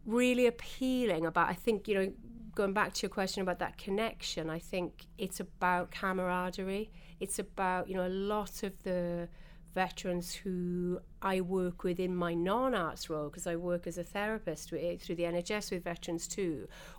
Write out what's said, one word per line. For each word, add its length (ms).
really 400
appealing 800
about, 240
I 40
think, 320
you 80
know, 180
going 180
back 220
to 80
your 80
question 320
about 160
that 180
connection, 720
I 120
think 440
it's 200
about 520
camaraderie. 1000
It's 180
about, 500
you 60
know, 120
a 20
lot 540
of 220
the 440
veterans 600
who 680
I 200
work 420
with 160
in 160
my 180
non-arts 800
role, 180
'cause 200
I 80
work 320
as 100
a 60
therapist 680
with, 320
through 140
the 100
N 80
H 160
S 220
with 100
veterans 460
too, 400